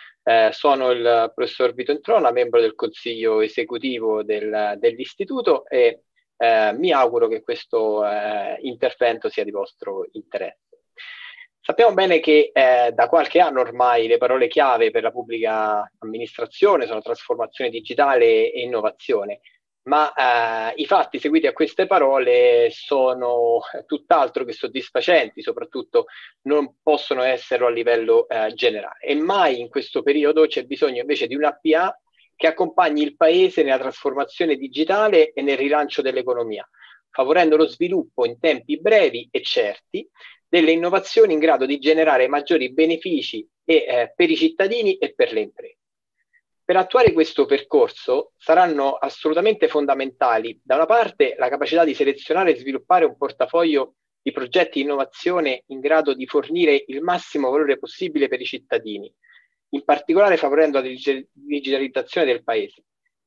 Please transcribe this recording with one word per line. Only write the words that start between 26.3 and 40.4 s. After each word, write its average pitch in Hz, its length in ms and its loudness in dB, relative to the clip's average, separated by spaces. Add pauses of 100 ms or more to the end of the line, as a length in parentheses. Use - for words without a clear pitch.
non 143 360 -2
possono 143 400 0
esserlo 123 460 0
a - 20 2
livello, 117 580 2
eh, 110 280 -2
generale. 110 460 -4
E 143 120 -4
mai 156 460 0
in 120 100 -10
questo 143 320 -6
periodo 147 460 2
c'è - 160 -6
bisogno 127 380 -4
invece 143 260 -2
di 170 80 -8
una 147 160 0
P - 240 -2
A 370 200 0 (400)
che - 120 0
accompagni 160 560 0
il 147 120 -6
Paese 180 460 4
nella 135 160 2
trasformazione 135 800 -4
digitale 160 800 -2
e 139 100 -8
nel 139 140 -2
rilancio 143 440 -2
dell'economia, 123 640 -6 (440)
favorendo 156 440 2
lo 160 120 4
sviluppo 170 580 -4
in 120 140 -6
tempi 147 420 -2
brevi 170 480 2
e 127 140 -6
certi 120 640 -6 (400)